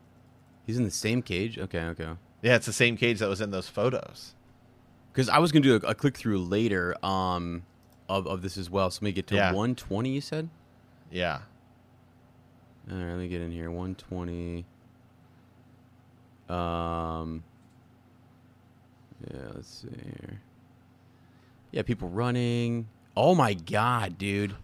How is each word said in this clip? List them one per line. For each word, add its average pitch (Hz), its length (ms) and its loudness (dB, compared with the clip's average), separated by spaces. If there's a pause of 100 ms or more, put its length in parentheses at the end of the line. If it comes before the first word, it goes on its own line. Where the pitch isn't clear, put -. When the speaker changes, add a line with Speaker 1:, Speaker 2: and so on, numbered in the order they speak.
(680)
Speaker 1:
He's 110 120 -2
in 123 60 2
the 101 60 0
same 113 320 0
cage? 104 360 -4
Okay, 90 220 -4
okay. 82 280 -6 (340)
Speaker 2:
Yeah, 120 140 6
it's 110 100 2
the 110 60 -4
same 117 240 4
cage 117 240 2
that 107 80 2
was 98 120 0
in 107 100 -4
those 95 180 -4
photos. - 640 -4 (800)
Speaker 1:
'Cause 131 160 2
I - 100 6
was 165 140 4
gonna 151 100 8
do 131 120 8
a, - 160 2
a 113 40 2
click - 220 0
through 107 220 0
later, 92 680 2
um, 90 600 0 (440)
of, 95 180 0
of 90 160 -4
this 92 140 -8
as 90 140 -8
well. 95 200 2
So - 80 -8
let - 40 -10
me 104 100 0
get 92 160 -4
to 107 60 -2
Speaker 2:
Yeah. 98 180 4
Speaker 1:
one 110 220 0
twenty, 113 360 -4
you 135 100 -4
said? 156 280 -6 (600)
Speaker 2:
Yeah. 87 300 -2 (1500)
Speaker 1:
All 92 60 -8
right, 90 140 -6
let 87 80 -6
me 90 100 -6
get 87 140 -6
in 85 100 -6
here. 85 180 -6
One 90 240 -6
twenty. 87 720 -8 (1800)
Um, 85 920 -2 (1900)
yeah, 65 100 -12 (140)
let's - 140 -14 (140)
see - 60 -14
here. - 520 -14 (1300)
Yeah, - 120 -4
people 101 260 -4
running. 120 800 0 (280)
Oh 127 180 6
my 123 200 4
God, 104 640 0
dude. 101 460 0